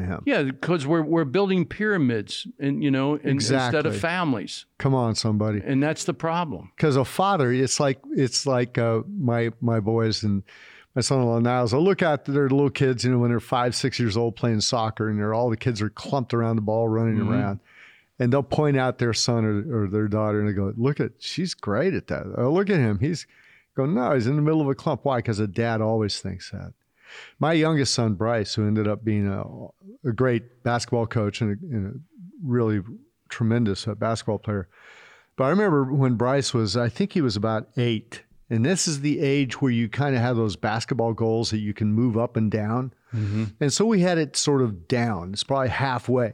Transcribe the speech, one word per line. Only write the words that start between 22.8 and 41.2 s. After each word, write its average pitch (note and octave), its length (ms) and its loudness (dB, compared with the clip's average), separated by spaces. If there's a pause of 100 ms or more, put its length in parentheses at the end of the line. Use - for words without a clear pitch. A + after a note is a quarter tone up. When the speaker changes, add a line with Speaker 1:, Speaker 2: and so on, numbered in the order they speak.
Speaker 1:
He's," D3+ 260 -2 (500)
go, C3+ 120 0
"No, G#3 260 0
he's A#2 140 2
in C#3+ 80 2
the D3 80 2
middle D#3 180 2
of C#3 60 2
a C3+ 80 0
clump." - 300 -2
Why? B2+ 180 0
'Cause G#2 160 -2
a G#2+ 80 0
dad A2+ 340 -2
always A2 380 0
thinks F#2+ 320 -10
that. F#2 220 -12 (640)
My D3+ 140 2
youngest D#3 420 2
son, A2+ 180 2
Bryce, A2 400 -2
who G#2+ 140 0
ended G#2+ 200 2
up G#2+ 160 -2
being G#2 240 0
a, G2 160 -4 (640)
a A#2+ 60 0
great A#2+ 480 -2
basketball A#2+ 460 -2
coach G#2 340 -2
and G#2+ 160 0
a, D#3 180 -10
and G#2 200 -4
a B2+ 40 -14 (440)
really A2+ 380 0 (480)
tremendous, A2+ 580 0
uh, G#2 80 -6
basketball G#2+ 420 -2
player. G2+ 300 -6 (680)
But C3 100 0
I C3+ 40 2
remember E3+ 360 4
when C3 280 2
Bryce B2+ 400 0
was, A2 240 0
I A#2+ 120 0
think G3 240 -2
he F3+ 80 2
was A#2 140 0
about A2 400 -2
eight. A#2+ 460 -2 (300)
And A#2 140 2
this F3 200 0
is D3+ 140 -2
the D3 220 0
age C#3 400 0
where C3+ 100 4
you A#2 160 2
kinda C3+ 320 0
have B2 160 2
those G#2+ 220 0
basketball A#2 560 -2
goals A2+ 380 0